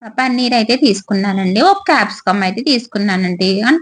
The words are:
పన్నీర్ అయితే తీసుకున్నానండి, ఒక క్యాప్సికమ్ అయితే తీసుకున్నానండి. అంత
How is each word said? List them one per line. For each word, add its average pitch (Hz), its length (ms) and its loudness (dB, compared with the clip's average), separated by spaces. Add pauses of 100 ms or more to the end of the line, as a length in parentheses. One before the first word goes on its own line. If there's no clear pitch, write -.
పన్నీర్ 247 460 -2
అయితే 226 220 2
తీసుకున్నానండి, 196 840 0
ఒక 392 240 4
క్యాప్సికమ్ 208 580 0
అయితే 185 180 -4
తీసుకున్నానండి. 196 1000 -2
అంత 277 200 2